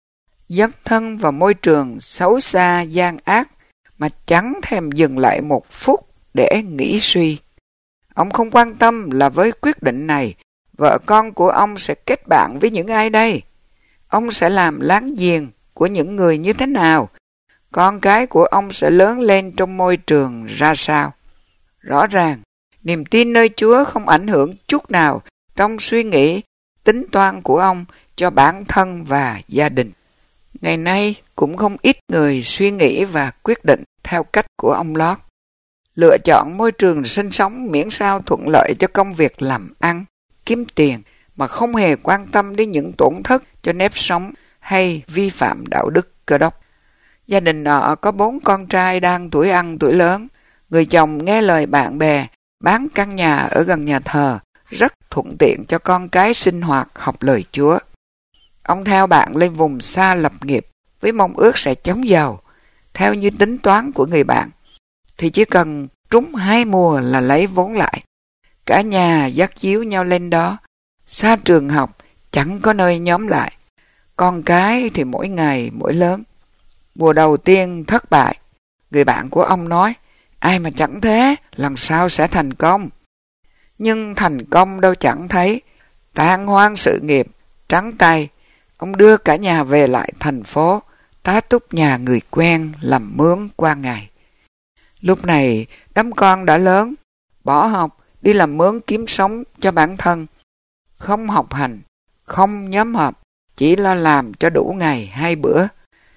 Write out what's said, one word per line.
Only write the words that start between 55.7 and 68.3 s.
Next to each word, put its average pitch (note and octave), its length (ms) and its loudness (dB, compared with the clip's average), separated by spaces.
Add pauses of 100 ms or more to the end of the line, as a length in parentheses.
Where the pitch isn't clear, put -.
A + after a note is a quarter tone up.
con F3+ 300 -2
cái G3+ 240 2
sinh F3 280 -2
hoạt C#3+ 340 -2
học - 280 -8
lời B2+ 280 0
Chúa. D3 280 2 (840)
Ông F#3+ 220 -4
theo F#3+ 220 2
bạn D3 280 2
lên F3 160 2
vùng D#3 300 -2
xa F#3 340 0
lập D#3 260 -2
nghiệp C3+ 260 -4 (320)
với G#3+ 120 -2
mong F#3+ 260 -2
ước A#3 200 4
sẽ C3+ 180 -2
chóng A3 320 -4
giàu. D3 320 2 (540)
Theo G3+ 200 0
như G3+ 160 -2
tính G#3 280 0
toán A3 340 0
của C#3 140 0
người D#3 180 2
bạn, - 260 -2 (680)
thì F3 120 -2
chỉ G#3 160 2
cần D3+ 420 0 (220)
trúng C4+ 260 0
hai G#3+ 300 0
mùa F3 340 2
là B2+ 220 0
lấy C#3+ 260 2
vốn F#3 260 -2
lại. - 300 -4 (600)